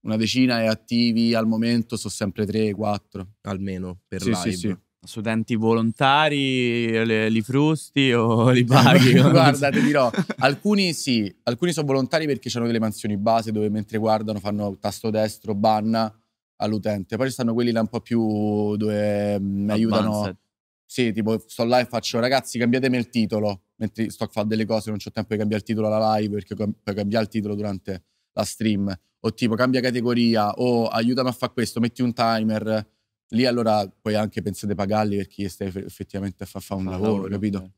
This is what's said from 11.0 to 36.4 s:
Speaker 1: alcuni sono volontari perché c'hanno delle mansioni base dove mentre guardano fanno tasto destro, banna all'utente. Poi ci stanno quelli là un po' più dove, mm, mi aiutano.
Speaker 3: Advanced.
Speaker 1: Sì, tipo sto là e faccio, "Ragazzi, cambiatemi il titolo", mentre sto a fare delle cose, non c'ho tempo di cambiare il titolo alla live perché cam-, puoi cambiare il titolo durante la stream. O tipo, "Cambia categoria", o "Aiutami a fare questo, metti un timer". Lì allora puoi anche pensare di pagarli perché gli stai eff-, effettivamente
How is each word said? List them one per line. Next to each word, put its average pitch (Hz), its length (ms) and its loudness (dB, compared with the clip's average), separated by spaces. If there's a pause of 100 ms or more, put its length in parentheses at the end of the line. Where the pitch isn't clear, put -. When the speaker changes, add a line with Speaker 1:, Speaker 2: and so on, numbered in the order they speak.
Speaker 1:
alcuni 143 280 -2
sono 156 160 -2
volontari 135 380 0
perché 131 240 -4
c'hanno 117 160 -2
delle 113 140 0
mansioni 107 380 -4
base 113 340 0
dove 107 180 0
mentre 107 280 -4
guardano 107 420 0
fanno 104 400 -4
tasto 104 300 -6
destro, 107 460 -2
banna 110 580 0 (440)
all'utente. 107 600 -4
Poi 131 100 0
ci 123 60 -4
stanno 117 200 -2
quelli 120 180 2
là 113 100 0
un 110 60 0
po' 113 140 -6
più 107 720 0
dove, 104 640 0
mm, 98 260 -4
mi 107 60 0
aiutano. 107 380 2
Speaker 3:
Advanced. 104 280 -4 (480)
Speaker 1:
Sì, 120 260 -2
tipo 107 360 0
sto - 160 -6
là 123 160 4
e 120 60 2
faccio, 117 340 -4
"Ragazzi, 127 400 0
cambiatemi 127 380 2
il 113 120 -4
titolo", 107 540 -2 (140)
mentre 110 340 -4
sto - 140 -6
a - 20 -12
fare 107 200 -4
delle 110 180 -2
cose, 107 240 -4
non 104 100 -6
c'ho - 120 -12
tempo 110 220 -4
di 104 60 -2
cambiare 107 240 0
il - 40 -16
titolo 107 200 -2
alla 110 300 2
live 104 180 -2
perché 101 200 -8
cam-, 107 180 -4 (100)
puoi 104 120 -6
cambiare 104 300 0
il 107 60 -14
titolo 104 240 -4
durante 98 480 -8 (300)
la 107 100 -2
stream. 101 500 -2 (280)
O 113 120 -4
tipo, 113 220 0
"Cambia 123 260 2
categoria", 117 720 2
o 120 360 0
"Aiutami 123 420 0
a - 20 -2
fare 120 220 -6
questo, 117 260 -4
metti 117 240 -2
un 117 100 -2
timer". 110 720 0 (420)
Lì 117 180 2
allora 110 400 0
puoi - 260 -6
anche 104 300 -2
pensare 104 300 -6
di - 20 -2
pagarli 101 420 0
perché 98 260 -8
gli 95 60 -4
stai 98 200 -8
eff-, 90 80 -8
effettivamente 98 640 -10